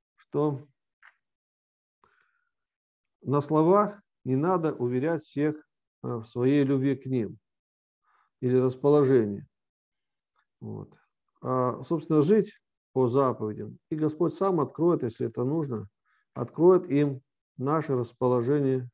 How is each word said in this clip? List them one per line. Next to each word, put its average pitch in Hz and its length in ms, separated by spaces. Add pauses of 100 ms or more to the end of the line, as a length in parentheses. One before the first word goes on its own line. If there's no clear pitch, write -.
(160)
что 143 520 (2500)
на 143 200
словах 165 600 (220)
не 131 120
надо 160 380
уверять 127 500
всех, 151 320 (480)
э, 127 40
в 117 180
своей 135 380
любви 135 320
к 135 100
ним 120 320 (1040)
или 127 140
расположении. 127 920 (1120)
Вот. 107 340 (480)
А, 127 420
собственно, 156 380
жить 208 320 (400)
по 131 140
заповедям. 113 720 (120)
И 160 60
Господь 156 400
сам 190 240
откроет, 151 440
если 120 240
это 123 160
нужно, 131 460 (440)
откроет 175 560
им 139 320 (360)
наше 143 380
расположение 127 1000